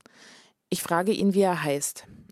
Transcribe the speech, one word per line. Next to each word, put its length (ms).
Ich 140
frage 300
ihn, 200
wie 80
er 220
heißt. 440